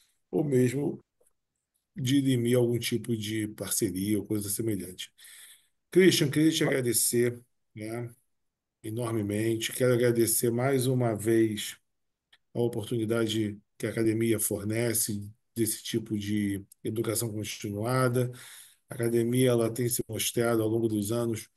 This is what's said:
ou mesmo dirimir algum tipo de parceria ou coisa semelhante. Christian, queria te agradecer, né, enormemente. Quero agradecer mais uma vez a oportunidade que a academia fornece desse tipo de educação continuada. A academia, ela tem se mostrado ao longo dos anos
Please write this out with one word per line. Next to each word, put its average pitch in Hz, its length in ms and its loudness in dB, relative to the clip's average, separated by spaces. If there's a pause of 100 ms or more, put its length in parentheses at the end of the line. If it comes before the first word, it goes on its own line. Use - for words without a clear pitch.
(320)
ou 175 120 0
mesmo 131 560 0 (960)
dirimir 127 640 2
algum 120 220 2
tipo 113 360 -4
de 107 340 -4
parceria 98 720 -2
ou 95 60 -6
coisa 104 240 -6
semelhante. 95 640 -2 (800)
Christian, 170 380 8
queria 156 220 4
te 160 120 2
agradecer, 120 800 2 (340)
né, 113 340 -8 (760)
enormemente. 110 880 -2
Quero 127 200 2
agradecer 117 580 2
mais 127 360 0
uma 123 280 2
vez 107 600 0 (760)
a 120 80 -2
oportunidade 113 960 -2 (180)
que 117 100 -4
a 104 40 -4
academia 113 480 0
fornece 104 880 -2 (260)
desse 110 280 -2
tipo 110 360 -4
de 101 440 -2 (200)
educação 113 480 -4
continuada. 120 1000 -2 (580)
A 127 60 -10
academia, 120 560 2
ela 113 220 2
tem 120 160 -2
se - 180 -4
mostrado 113 560 0
ao 107 60 0
longo 113 200 0
dos 104 220 -2
anos 117 460 -4